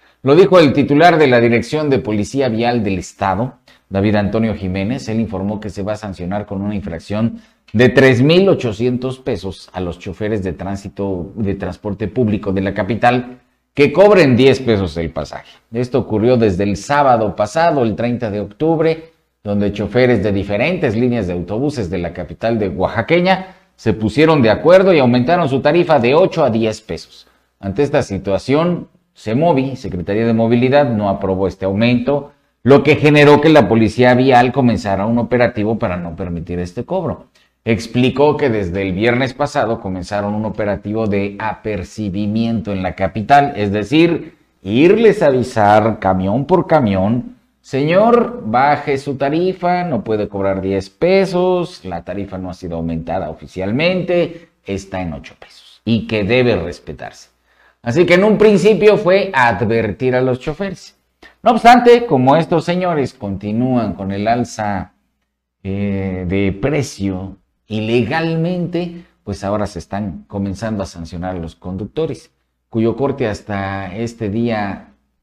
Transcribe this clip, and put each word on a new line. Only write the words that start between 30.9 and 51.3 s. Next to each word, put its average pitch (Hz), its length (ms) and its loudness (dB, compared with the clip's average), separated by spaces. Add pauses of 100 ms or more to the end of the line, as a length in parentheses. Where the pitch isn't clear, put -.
aprobó 95 400 -2
este 90 180 -6
aumento, 120 680 0 (300)
lo 123 200 6
que 151 120 4
generó 147 460 6
que 156 80 4
la 135 200 6
Policía 113 460 4
Vial 123 360 4
comenzara 104 540 0
un 117 140 0
operativo 113 580 0
para 95 200 -4
no 85 180 -10
permitir 87 440 -8
este 90 240 -8
cobro. 165 440 -6 (380)
Explicó 123 720 0
que 139 120 0
desde 98 320 -2
el 95 120 -2
viernes 120 400 0
pasado 127 480 -4
comenzaron 101 520 -6
un 107 120 -4
operativo 104 640 -4
de 101 320 -2
apercibimiento 104 1300 -4
en 98 100 -4
la 92 140 -4
capital, 110 640 2
es - 160 -2
decir, 151 640 0 (280)
irles 175 580 4
a 156 60 4
avisar 110 720 2
camión 95 460 0
por 175 220 2
camión, 117 680 0 (240)
"Señor, 196 840 0
baje 139 520 0
su 139 180 -6
tarifa, 175 680 -2
no 131 220 -4
puede 104 240 -2
cobrar 98 320 -2
diez 95 280 -4
pesos, 180 920 0